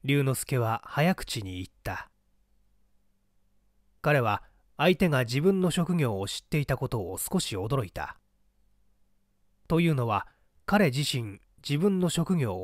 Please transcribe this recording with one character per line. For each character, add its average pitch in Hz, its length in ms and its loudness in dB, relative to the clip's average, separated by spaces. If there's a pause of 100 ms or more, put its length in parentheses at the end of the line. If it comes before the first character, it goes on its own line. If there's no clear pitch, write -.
龍 143 160 2
之 135 140 0
介 - 220 -4
は 113 260 0
早 170 320 0
口 - 280 -8
に 92 120 -8
言 92 80 -8
っ - 40 -10 (140)
た。 - 300 -8 (1900)
彼 147 180 2
は 107 240 0 (320)
相 170 220 4
手 180 100 2
が 131 160 2
自 120 160 -2
分 190 220 2
の 180 100 2
職 175 240 0
業 117 240 0
を 98 80 -4
知 - 120 -8
っ - 100 -20
て 156 100 0
い 139 60 -2
た 135 100 0
こ 127 140 -4
と 95 200 -4
を 92 80 -8
少 - 220 -2
し - 160 -4
驚 110 300 -2
い 87 60 -14
た。 - 280 -10 (1500)
と 165 100 4
い 170 80 4
う 156 80 2
の 123 120 0
は、 104 200 -2 (380)
彼 202 220 4
自 131 120 0
身 117 400 -4 (260)
自 143 120 -2
分 190 240 2
の 175 80 2
職 170 260 0
業 113 280 0